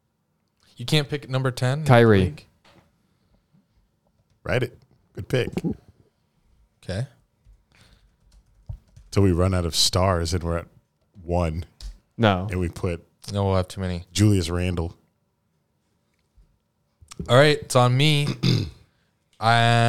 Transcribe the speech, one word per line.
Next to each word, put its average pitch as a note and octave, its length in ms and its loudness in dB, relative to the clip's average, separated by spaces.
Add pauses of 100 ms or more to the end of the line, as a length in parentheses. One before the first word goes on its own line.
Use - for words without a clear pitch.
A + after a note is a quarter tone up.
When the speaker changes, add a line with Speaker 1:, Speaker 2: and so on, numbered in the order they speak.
(760)
Speaker 1:
You A#2+ 100 -14
can't D3 220 0
pick C#3+ 200 -8
number C3 220 -2
ten C3 300 -4
in D#3 40 -8
the C#3+ 40 0
Speaker 2:
Kyrie. A#2 320 6
Speaker 1:
league? F2 260 -2 (2000)
Speaker 3:
Write A#2+ 180 -4
it. - 160 -8 (340)
Good - 160 -14
pick. B2+ 200 -2 (1300)
Speaker 1:
Okay. G2 240 -6 (2000)
Speaker 3:
Till G2+ 140 0
we F#2 80 4
run F2+ 200 0
out F2+ 140 -2
of D#2+ 80 -8
stars F2+ 580 0
and F2 120 -4
we're E2+ 140 -4
at - 80 -14 (560)
one. E2+ 420 -4 (520)
Speaker 2:
No. G2 340 0
Speaker 3:
And F#2 100 -4
we F2 80 -2
put E2+ 360 -8 (280)
Speaker 1:
No, G2+ 140 -2
we'll F#2+ 100 2
have F#2 120 -2
too - 120 -14
many. F2+ 320 -8
Speaker 3:
Julius F#2+ 360 2
Randle. F2 480 -4 (2250)
Speaker 1:
All B2 80 4
right, D3 220 6
it's - 180 -6
on B2 200 4
me. D3 320 2 (540)
<clears throat> - 580 -20
I A2+ 140 4 (340)